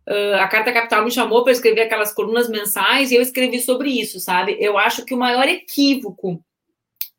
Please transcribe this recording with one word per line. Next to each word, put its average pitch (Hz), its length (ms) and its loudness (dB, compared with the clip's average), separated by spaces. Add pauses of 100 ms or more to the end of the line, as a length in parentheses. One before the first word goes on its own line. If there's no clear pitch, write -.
ãh, 202 280 0
a 190 120 2
Carta 220 240 0
Capital 226 320 0
me 240 60 0
chamou 240 340 2
pra 262 80 4
escrever 226 300 4
aquelas 214 320 -2
colunas 226 340 0
mensais 220 640 0
e 247 40 2
eu 240 60 6
escrevi 254 380 -2
sobre 269 300 -2
isso, 254 300 -4
sabe? 190 400 -2
Eu 208 180 0
acho 226 260 0
que 262 120 -6
o - 20 -2
maior 247 320 2
equívoco 262 880 -2 (800)